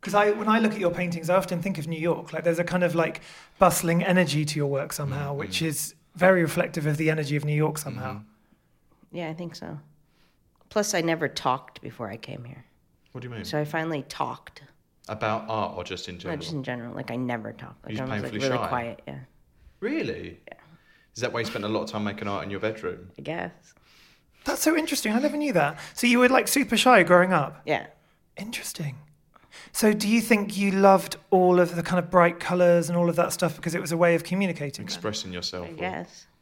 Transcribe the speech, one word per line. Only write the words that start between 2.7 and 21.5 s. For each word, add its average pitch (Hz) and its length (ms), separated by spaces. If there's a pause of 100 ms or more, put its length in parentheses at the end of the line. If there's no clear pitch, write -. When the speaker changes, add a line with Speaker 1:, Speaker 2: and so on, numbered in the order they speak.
Speaker 1:
of, 170 120
like, 160 260 (380)
bustling 170 440
energy 156 420
to 147 100
your 147 120
work 139 260
somehow, 143 380
Speaker 2:
Mm-hmm. 143 80
Speaker 1:
which - 220
is 160 320 (220)
very 180 260
reflective 170 460
of 151 100
the 156 140
energy 147 240
of 147 100
New 151 80
York 151 240
somehow. 127 360
Speaker 2:
Mm-hmm. - 1040
Speaker 3:
Yeah, 165 120
I 160 60
think 170 200
so. - 220 (920)
Plus, 208 260
I 170 60
never 165 260
talked - 540
before 117 280
I 107 80
came - 280
here. 123 200 (460)
Speaker 2:
What 127 100
do 123 80
you 123 60
mean? 107 100
Speaker 3:
So 151 140
I 151 60
finally 160 380
talked. - 580 (480)
Speaker 2:
About 110 400
art 98 280
or 90 60
just 90 260
in 90 60
Speaker 3:
No, 87 40
Speaker 2:
general? 156 200
Speaker 3:
just 160 140
in 139 100
general. 120 300
Like, - 180
I 117 40
never 120 380
talked. - 320
Like, 107 100
Speaker 2:
You're 131 80
Speaker 3:
I - 20
was, 127 60
like, 104 200
Speaker 2:
painfully 120 180
Speaker 3:
really 127 140
Speaker 2:
shy? 90 40
Speaker 3:
quiet, 117 400
yeah. 139 120 (600)
Speaker 2:
Really? 120 680
Speaker 3:
Yeah. - 60 (600)
Speaker 2:
Is - 60
that 117 120
why 117 60
you 113 60
spent 104 200